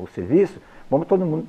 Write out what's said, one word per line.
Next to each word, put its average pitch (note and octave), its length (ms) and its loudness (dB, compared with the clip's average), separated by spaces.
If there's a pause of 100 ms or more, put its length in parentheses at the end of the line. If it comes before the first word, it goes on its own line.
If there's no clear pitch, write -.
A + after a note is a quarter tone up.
o F#2 140 -10
serviço, D3+ 460 0 (280)
vamos D#3+ 200 0
todo F#3 180 2
mundo D#3+ 220 -2